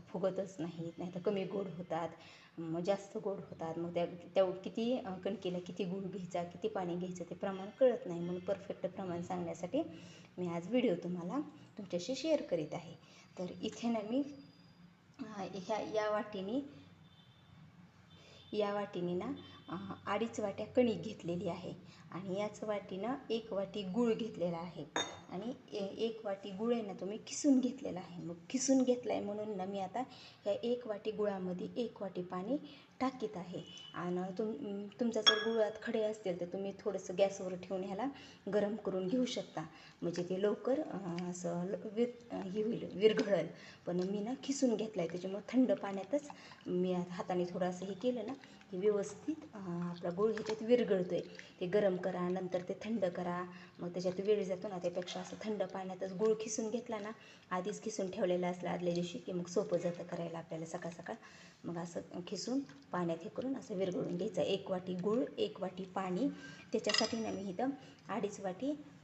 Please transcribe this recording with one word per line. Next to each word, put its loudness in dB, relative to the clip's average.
फुगतच 0
नाहीत, -4
नाहीतर -6
कमी 2
गोड -2
होतात, -2
मग -2
जास्त 0
गोड 0
होतात. -6
मग -2
त्या, 2
त्या 2
किती, 0
अ, -4
कणकीला -2
किती -4
गुळ -2
घ्यायचा, -4
किती -4
पाणी 0
घ्यायचं -4
ते -8
प्रमाण -4
कळत 8
नाही, -2
म्हणून -2
परफेक्ट -2
प्रमाण -4
सांगण्यासाठी -2
मी 0
आज -2
व्हिडिओ 4
तुम्हाला -2
तुमच्याशी -2
शेअर 4
करीत 0
आहे. -10
तर -2
इथे -2
ना 2
मी, 4
अ, -8
ह्या, 0
या 4
वाटीने, 0
या 4
वाटीने 0
ना, -2
अ, -4
अडीच 0
वाट्या -2
कणिक 4
घेतलेली -4
आहे -6
आणि -2
याच -4
वाटीनं -2
एक -2
वाटी -2
गूळ 4
घेतलेला 0
आहे -6
आणि -4
ए-, -2
एक -2
वाटी -2
गूळ 2
आहे 4
ना, -4
तो -6
मी -2
किसून 6
घेतलेला 0
आहे. -10
मग -6
किसून 6
घेतला 4
आहे 2
म्हणून -2
ना, -2
मी -2
आता -2
ह्या 4
एक 2
वाटी -2
गुळामध्ये 2
एक -2
वाटी -2
पाणी 0
टाकीत 0
आहे. -6
आणि 0
तुम-, -2
तुमचा 2
जर 8
गुळात 4
खडे 0
असतील, 0
तर -2
तुम्ही -4
थोडंसं -2
गॅसवर 2
ठेवून -4
ह्याला -2
गरम 4
करून 0
घेऊ 4
शकता, -2
म्हणजे 0
ते 0
लवकर, 2
अ, -4
असं -2
ल-, -2
विर-, 0
अ, -2
हे -2
होईल, 0
विरघळेल. 6
पण 2
मी 2
ना, -2
खिसून 4
घेतला 0
आहे, 0
त्याच्यामुळे -4
थंड 6
पाण्यातच 0
मी 4
हाताने 0
थोडं 0
असं -2
हे -4
केलं 0
ना, -4
की -4
व्यवस्थित, 2
अ, -10
आपला -2
गूळ 6
ह्याच्यात -2
विरघळतोय. 6
ते 0
गरम 6
करा, 0
नंतर 0
ते -2
थंड 2
करा, 0
मग -4
त्याच्यात 0
वेळ 4
जातो -2
ना, -4
त्यापेक्षा -2
असं -8
थंड 0
पाण्यातच -4
गूळ 6
खिसून -2
घेतला -2
ना, -6
आधीच -2
खिसून -2
ठेवलेला 4
असला -2
आदल्या 2
दिवशी, 0
की -6
मग 0
सोपं 2
जातं -2
करायला -4
आपल्याला -6
सकाळ -6
सकाळ. -8
मग -4
असं -4
खिसून 0
पाण्यात 2
हे -8
करून -2
असं -6
विरघळून 2
घ्यायचं. 2
एक 0
वाटी -2
गूळ, 2
एक 0
वाटी -4
पाणी, 0
त्याच्यासाठी 4
ना, -2
मी -2
इथं 0
अडीच -2
वाटी -2